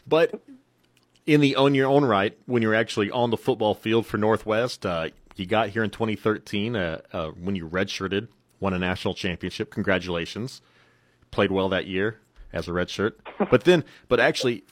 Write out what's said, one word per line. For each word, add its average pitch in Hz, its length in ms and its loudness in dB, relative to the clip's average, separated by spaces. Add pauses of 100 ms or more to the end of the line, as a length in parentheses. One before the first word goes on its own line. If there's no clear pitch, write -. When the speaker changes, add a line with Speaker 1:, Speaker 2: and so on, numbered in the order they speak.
Speaker 1:
but 165 360 2 (840)
in 151 160 6
the, 139 120 4
on 139 200 4
your 135 120 4
own 139 180 6
right, 104 320 2 (100)
when 123 140 0
you're 110 140 2
actually 110 360 0
on 120 200 0
the 110 60 0
football 107 380 0
field 113 320 0
for - 100 -4
Northwest, 110 680 0
uh, 82 260 -4 (260)
you 92 100 -6
got 110 220 2
here 110 160 -2
in 104 60 -4
twenty 110 260 -4
thirteen, 107 580 -4
uh, 85 280 -4 (100)
uh, 82 160 -6
when 85 260 -8
you 82 140 -8
redshirted, 95 580 -4 (320)
won 98 140 -2
a 90 60 -2
national 90 360 -2
championship. 92 560 -6
Congratulations. 92 880 -4 (720)
Played 101 220 0
well 95 160 2
that 92 180 -2
year 98 320 -4 (340)
as 82 140 -6
a 87 60 -8
redshirt. 90 400 -2 (260)
Speaker 2:
<laughs> 202 120 -4
Speaker 1:
But 127 140 4
then, 175 200 6 (240)
but 123 100 2
actually, 127 540 0